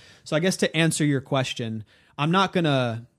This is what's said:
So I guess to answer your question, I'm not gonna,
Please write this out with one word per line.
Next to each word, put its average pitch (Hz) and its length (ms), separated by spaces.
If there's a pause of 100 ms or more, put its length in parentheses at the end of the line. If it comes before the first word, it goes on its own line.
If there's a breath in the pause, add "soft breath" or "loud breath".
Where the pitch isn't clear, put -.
(240 loud breath)
So - 120
I 151 40
guess 185 180
to - 180
answer 160 300
your 139 160
question, 120 640 (340 soft breath)
I'm 147 140
not 190 220
gonna, 131 540 (100)